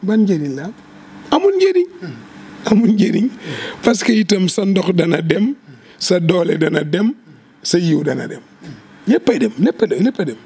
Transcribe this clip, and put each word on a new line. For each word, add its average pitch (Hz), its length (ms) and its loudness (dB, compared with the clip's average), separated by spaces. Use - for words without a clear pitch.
Ban 202 140 0
njëriñ 147 300 -2
la 143 80 -10
am? 202 80 -12
Amul 381 240 2
njëriñ. 370 320 2
Amul 220 280 4
njëriñ. 196 340 2
Parce 233 200 2
que - 100 0
itam 202 360 2
sa 202 160 0
ndox 190 280 0
dana 170 300 2
dem, 196 320 0
sa - 180 2
doole 170 400 0
dana 156 240 0
dem, 180 300 0
sa - 160 0
yiw 165 240 0
dana 131 240 -4
dem. - 140 -14
Léppay 240 320 2
dem, 220 220 0
lépp 240 220 0
a 220 40 0
dem, 147 160 -2
lépp 254 180 0
a 190 40 0
dem. 123 220 -8